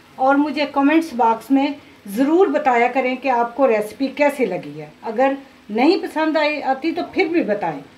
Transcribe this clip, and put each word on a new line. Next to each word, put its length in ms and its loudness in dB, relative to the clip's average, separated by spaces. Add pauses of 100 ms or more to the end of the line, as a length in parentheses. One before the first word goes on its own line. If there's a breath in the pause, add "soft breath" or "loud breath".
(180)
और 180 2
मुझे 380 0
comments 400 2
box 360 0
में 240 2 (340 loud breath)
ज़रूर 420 2
बताया 400 2
करें 260 -2
कि 140 -6
आपको 360 0
recipe 480 -2
कैसी 320 0
लगी 340 -8
है। 120 -16 (120)
अगर 320 0 (340 loud breath)
नहीं 320 2
पसंद 360 -2
आई, 220 0
आती 320 -2
तो 120 -4
फिर 240 -2
भी 160 0
बताएं 360 -4 (180)